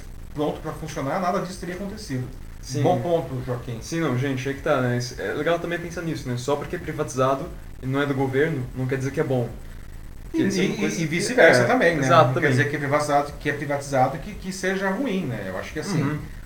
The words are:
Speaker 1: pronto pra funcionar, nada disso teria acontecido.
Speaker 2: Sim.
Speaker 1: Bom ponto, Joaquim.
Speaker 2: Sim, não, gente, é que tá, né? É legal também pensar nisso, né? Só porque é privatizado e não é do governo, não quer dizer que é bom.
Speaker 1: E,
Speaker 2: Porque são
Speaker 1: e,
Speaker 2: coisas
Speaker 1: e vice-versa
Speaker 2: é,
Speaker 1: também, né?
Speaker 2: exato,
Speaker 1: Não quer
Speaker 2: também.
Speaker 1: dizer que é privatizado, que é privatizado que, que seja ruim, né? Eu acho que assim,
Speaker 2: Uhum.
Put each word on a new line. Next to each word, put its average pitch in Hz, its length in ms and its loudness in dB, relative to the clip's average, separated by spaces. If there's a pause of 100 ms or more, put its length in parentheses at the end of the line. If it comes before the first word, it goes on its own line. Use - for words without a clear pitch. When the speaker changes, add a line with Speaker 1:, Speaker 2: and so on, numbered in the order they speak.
(340)
Speaker 1:
pronto 147 260 -2
pra 156 120 -8
funcionar, 151 460 -4
nada 180 220 0
disso - 180 -8
teria 175 180 -8
acontecido. 139 520 -6 (320)
Speaker 2:
Sim. - 220 -4
Speaker 1:
Bom 156 180 4
ponto, 156 460 0
Joaquim. 120 340 -6
Speaker 2:
Sim, 165 200 -4
não, 127 180 0
gente, 127 280 -2
é 139 60 -2
que 139 80 -8
tá, 139 220 2
né? 123 160 2 (200)
É 95 140 -4
legal 160 260 2
também 170 200 -4
pensar 170 240 -6
nisso, 143 260 -4
né? 123 80 -2
Só 143 200 0
porque 147 200 -4
é - 20 -2
privatizado 135 680 0 (360)
e 131 40 -6
não 139 160 0
é - 20 2
do 139 80 0
governo, 135 500 2 (140)
não 127 100 -2
quer 131 120 0
dizer 135 140 -2
que 160 80 -2
é 147 40 4
bom. 127 240 0 (840)
Speaker 1:
E, - 20 0
Speaker 2:
Porque 190 140 4
são 190 140 2
Speaker 1:
e, - 120 2
Speaker 2:
coisas - 220 0
Speaker 1:
e 165 80 0
vice-versa 175 560 6
Speaker 2:
é, - 20 6
Speaker 1:
também, 185 320 4
né? 135 80 2
Speaker 2:
exato, 156 220 8
Speaker 1:
Não 131 80 2
quer - 60 2
Speaker 2:
também. 147 100 4
Speaker 1:
dizer 131 180 4
que 156 80 -2
é - 20 0
privatizado, 143 600 2
que 147 80 -2
é 139 60 0
privatizado 139 640 0
que, 208 160 -8
que 190 180 -8
seja 190 380 0
ruim, 196 340 0
né? 110 220 -4
Eu 92 120 -4
acho 101 140 -8
que 156 80 -6
assim, 156 220 0
Speaker 2:
Uhum. 147 160 0 (280)